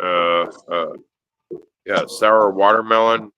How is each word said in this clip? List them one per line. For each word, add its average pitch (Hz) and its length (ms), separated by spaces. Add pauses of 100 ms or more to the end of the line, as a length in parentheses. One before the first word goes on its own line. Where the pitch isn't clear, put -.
uh, 87 440 (240)
uh, 82 220 (920)
yeah, 92 220
sour 107 440
watermelon 110 880